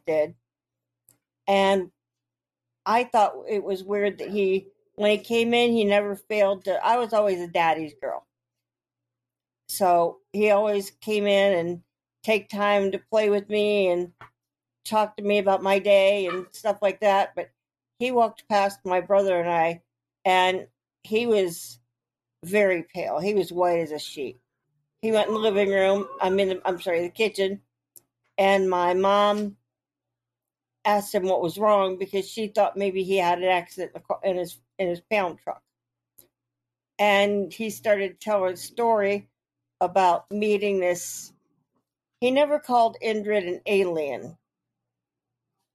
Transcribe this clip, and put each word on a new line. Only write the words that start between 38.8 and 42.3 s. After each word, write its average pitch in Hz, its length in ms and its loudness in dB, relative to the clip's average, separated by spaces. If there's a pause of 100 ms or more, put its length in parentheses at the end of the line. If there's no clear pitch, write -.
about 180 520 2
meeting 208 480 0
this, - 520 -4 (880)
he 247 120 2